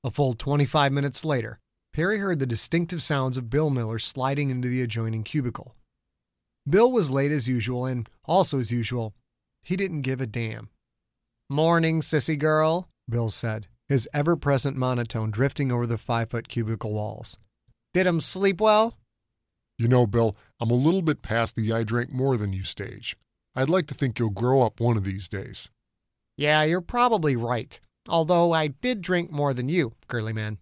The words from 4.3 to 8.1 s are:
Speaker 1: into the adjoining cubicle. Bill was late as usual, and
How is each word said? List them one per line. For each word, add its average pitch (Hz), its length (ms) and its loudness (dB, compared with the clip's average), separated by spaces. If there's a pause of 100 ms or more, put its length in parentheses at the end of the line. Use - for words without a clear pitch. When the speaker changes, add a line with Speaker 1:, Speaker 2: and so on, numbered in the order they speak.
Speaker 1:
into 127 180 -2
the 127 140 0
adjoining 113 420 -4
cubicle. - 500 -6 (960)
Bill 226 240 6
was 175 180 2
late 139 220 2
as 127 160 -2
usual, 123 380 -2
and 123 220 -4 (160)